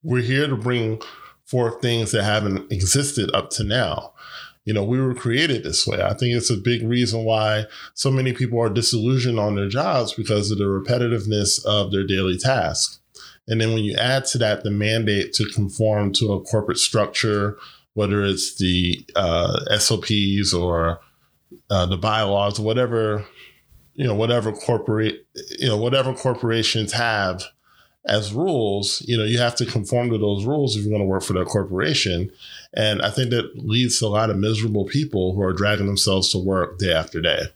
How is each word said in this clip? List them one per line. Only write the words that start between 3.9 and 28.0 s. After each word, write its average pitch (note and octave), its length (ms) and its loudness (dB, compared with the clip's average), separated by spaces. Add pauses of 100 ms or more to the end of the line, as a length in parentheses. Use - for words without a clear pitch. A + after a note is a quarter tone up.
You G#2+ 80 -2
know, G#2 120 0
we B2 160 0
were B2+ 140 0
created B2+ 500 0
this - 240 -2
way. - 120 -2
I F#2+ 140 2
think A#2+ 220 0
it's A#2 140 0
a A2+ 60 2
big A#2+ 280 0
reason A2+ 400 0
why G#2+ 400 2 (300)
so - 160 0
many C3 220 2
people A#2+ 280 0
are A#2 80 2
disillusioned A#2+ 720 2
on G#2 160 0
their G2 120 0
jobs, B2+ 460 0
because G#2 360 0
of G#2 80 0
the G2+ 60 2
repetitiveness G#2 1000 0
of G2+ 260 0
their G2 160 0
daily F#2+ 320 2
task. A#2 600 0 (480)
And A2+ 120 2
then A2+ 140 2
when A2 80 0
you G#2 140 -2
add C3 300 2
to - 120 -2
that G#2+ 240 2
the G#2 80 -2
mandate G#2 640 0
to G#2 120 2
conform G#2 680 0
to G#2+ 180 2
a F#2+ 100 -2
corporate G#2 360 -2
structure, G#2 800 0 (360)
whether G#2 300 2
it's F#2+ 320 -2
the, F2+ 480 0 (120)
uh, F2+ 520 2
S G#2+ 220 2
O A2 80 0
Ps G2 560 0
or, E2+ 460 0 (680)
uh, F#2 160 2
the F#2 120 -2
bylaws, G2+ 640 0
whatever, A2 680 0 (680)
you C#3 120 -2
know, A2 80 0
whatever A2+ 380 2
corporate, A2 760 -2 (320)
you - 80 -2
know, A2 100 2
whatever B2+ 380 0
corporations A2+ 800 -2
have G#2 500 0 (640)